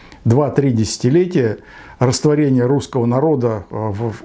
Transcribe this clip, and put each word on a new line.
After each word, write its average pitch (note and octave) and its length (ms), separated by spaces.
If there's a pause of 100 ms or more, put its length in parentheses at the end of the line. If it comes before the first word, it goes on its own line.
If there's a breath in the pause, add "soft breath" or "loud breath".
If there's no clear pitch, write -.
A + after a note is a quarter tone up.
(240 loud breath)
два-три C3+ 480
десятилетия B2 840 (400 loud breath)
растворение C3 680
русского C3 400
народа, A#2+ 640
э, - 40
в, A2 380
в G#2+ 120